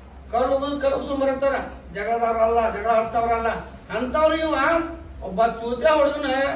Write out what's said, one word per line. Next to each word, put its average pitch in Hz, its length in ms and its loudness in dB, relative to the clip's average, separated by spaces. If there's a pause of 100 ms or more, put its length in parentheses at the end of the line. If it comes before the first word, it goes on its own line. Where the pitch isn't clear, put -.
(320)
ಕಲ್ಲು 254 160 2
ಹೋಗೋದು 285 320 -2
ಕಲ್ಲು 269 100 2
ಹೋಗ್ಸ್ಕೊಂಡ್ 269 320 -2
ಬರತ್ತಾರ. 269 300 2 (420)
ಜಗಳದವ್ರಲ್ಲ, 226 800 0
ಜಗಳ 208 160 0
ಹತ್ತವ್ರಲ್ಲ. 226 580 0 (500)
ಅಂಥವ್ರು 311 380 2
ಇವ 320 180 0 (680)
ಒಬ್ಬ 190 240 2
ಚೂತ್ಯ 240 420 0
ಹುಡುಗನ 285 420 2 (260)